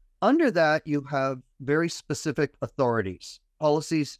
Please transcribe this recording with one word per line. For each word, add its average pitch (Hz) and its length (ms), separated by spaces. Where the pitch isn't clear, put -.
Under 277 300
that, 160 340
you 147 240
have 135 300
very 147 280
specific - 720
authorities, 113 800
policies, 151 600